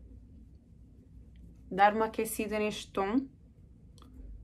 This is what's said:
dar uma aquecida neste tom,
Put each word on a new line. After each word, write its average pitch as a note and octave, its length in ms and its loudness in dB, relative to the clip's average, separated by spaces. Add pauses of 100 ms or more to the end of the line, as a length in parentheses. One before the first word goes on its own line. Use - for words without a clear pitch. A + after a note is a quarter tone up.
(1700)
dar G3+ 220 8
uma A3 120 2
aquecida A3 520 -2
neste G#3 320 -2
tom, G3+ 380 2 (1160)